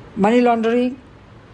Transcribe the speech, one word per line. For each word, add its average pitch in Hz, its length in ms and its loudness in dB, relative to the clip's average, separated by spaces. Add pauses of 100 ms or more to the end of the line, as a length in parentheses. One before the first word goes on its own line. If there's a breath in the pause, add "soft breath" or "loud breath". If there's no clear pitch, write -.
(220)
মানি 233 240 2
লন্ডারিং, 233 440 0 (640)